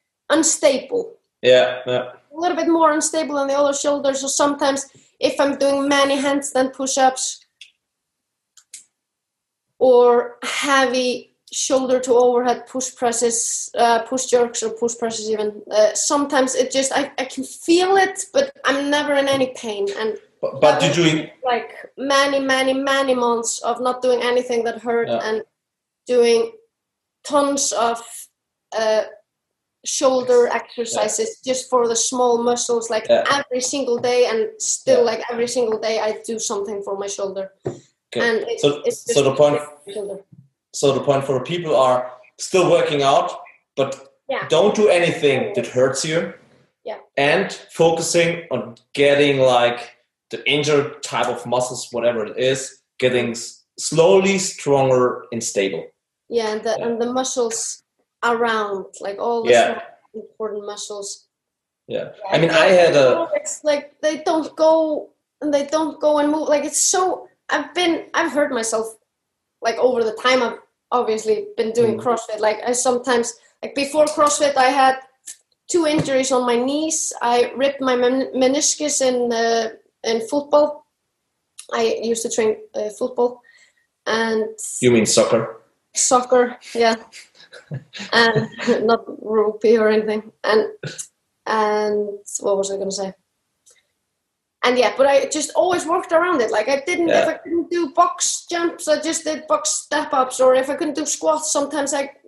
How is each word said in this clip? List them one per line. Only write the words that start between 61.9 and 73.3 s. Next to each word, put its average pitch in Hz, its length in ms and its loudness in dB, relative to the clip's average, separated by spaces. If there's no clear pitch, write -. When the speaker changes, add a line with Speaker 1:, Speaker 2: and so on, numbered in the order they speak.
Speaker 1:
Yeah, - 140 -8
Speaker 2:
I 147 80 2
mean, 165 100 4
Speaker 1:
they 160 60 0
Speaker 2:
I 175 120 6
had 175 280 6
a 147 400 4
Speaker 1:
it's - 300 -6
like 294 340 -2
they 311 200 -2
don't 311 260 -2
go, 320 540 2
and 294 120 -2
they 277 120 0
don't 311 340 -4
go 302 200 2
and 294 120 2
move. 302 160 -2
Like, 285 160 2
it's 302 160 -4
so, - 480 0
I've 285 240 -4
been, 339 400 -2
I've 311 180 0
hurt 285 200 0
myself, 226 440 -4
like, 226 160 -2
over 233 280 2
the 220 80 -4
time 254 280 2
I've 226 180 -4
obviously 220 680 -2
been 220 160 -2
doing 226 240 2
Speaker 2:
Mm. - 60 -10
Speaker 1:
CrossFit. 226 360 -4
Like, 214 260 0
I 240 60 -2
sometimes, 240 640 0